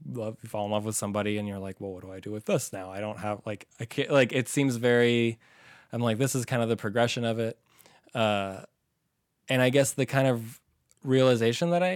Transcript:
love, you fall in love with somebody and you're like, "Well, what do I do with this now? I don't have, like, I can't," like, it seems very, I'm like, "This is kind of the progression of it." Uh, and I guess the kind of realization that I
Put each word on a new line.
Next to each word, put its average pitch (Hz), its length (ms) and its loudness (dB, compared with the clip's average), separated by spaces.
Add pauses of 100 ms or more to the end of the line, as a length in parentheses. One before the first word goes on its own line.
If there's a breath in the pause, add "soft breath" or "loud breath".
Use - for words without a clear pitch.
love, 110 320 -6
you 117 60 -16
fall 104 180 -4
in 104 60 -4
love 104 140 -2
with 110 100 -4
somebody 104 420 -2
and 104 120 -4
you're 98 100 -8
like, 95 220 -10
"Well, 98 100 -8
what 90 120 -12
do 95 80 -16
I 95 100 -14
do 104 100 -10
with 107 140 -8
this 175 260 0
now? 95 200 -10
I 98 100 -8
don't 107 180 -6
have, 104 260 -6
like, 107 220 -10 (120)
I - 60 -6
can't," - 240 -4
like, 135 220 4
it 131 160 0
seems 135 300 0
very, 120 600 4 (540 loud breath)
I'm 120 100 -4
like, 113 160 0
"This 131 160 0
is 123 120 -2
kind 120 180 0
of 113 60 -2
the 113 80 2
progression 117 480 0
of 113 140 -2
it." 113 200 -4 (540 soft breath)
Uh, 101 480 0 (880)
and 131 120 4
I 127 80 6
guess 135 220 4
the 135 140 0
kind 135 220 2
of 117 340 -4 (420)
realization 131 680 4
that 175 120 2
I 180 120 0